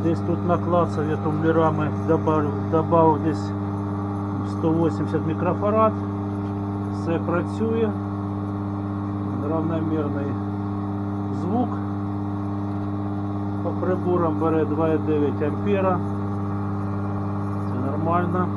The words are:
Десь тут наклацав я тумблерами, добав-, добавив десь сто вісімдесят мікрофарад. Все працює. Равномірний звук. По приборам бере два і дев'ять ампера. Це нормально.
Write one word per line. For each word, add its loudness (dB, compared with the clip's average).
Десь 2
тут 0
наклацав 2
я 0
тумблерами, 2
добав-, 0
добавив 4
десь -2
сто 0
вісімдесят 0
мікрофарад. 2
Все 0
працює. 0
Равномірний 0
звук. 0
По 0
приборам 2
бере 4
два 2
і 4
дев'ять 2
ампера. 2
Це 2
нормально. 2